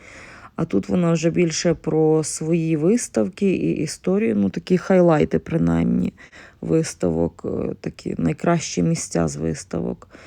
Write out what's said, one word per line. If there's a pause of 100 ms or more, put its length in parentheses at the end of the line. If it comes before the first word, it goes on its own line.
(560)
а
тут
вона
вже
більше
про
свої
виставки
і
історію,
ну,
такі
хайлайти,
принаймні, (480)
виставок,
е,
такі
найкращі
місця
з
виставок. (180)